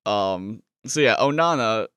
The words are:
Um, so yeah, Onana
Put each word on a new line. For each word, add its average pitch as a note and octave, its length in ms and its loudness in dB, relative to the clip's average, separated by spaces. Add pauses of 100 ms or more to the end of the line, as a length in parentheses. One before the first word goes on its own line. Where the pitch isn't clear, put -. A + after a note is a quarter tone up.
Um, G2 580 -4 (220)
so D3 160 -4
yeah, B2 160 4
Onana C#3 680 0 (100)